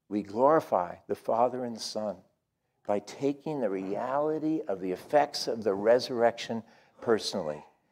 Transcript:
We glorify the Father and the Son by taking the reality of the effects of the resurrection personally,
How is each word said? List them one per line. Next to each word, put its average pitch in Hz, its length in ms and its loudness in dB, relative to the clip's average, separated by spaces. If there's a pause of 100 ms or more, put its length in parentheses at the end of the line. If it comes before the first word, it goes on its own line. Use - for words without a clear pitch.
We 101 160 -4
glorify 104 840 2
the 113 80 -2
Father 123 500 0
and 117 100 -8
the 107 60 -12
Son 104 420 -6 (640)
by 104 100 2
taking 143 640 -4
the 110 80 0
reality 135 1000 -2
of 98 140 -4
the 92 100 -2
effects 143 560 0
of 117 160 -4
the 104 100 2
resurrection 117 920 2 (360)
personally, 90 640 -2 (280)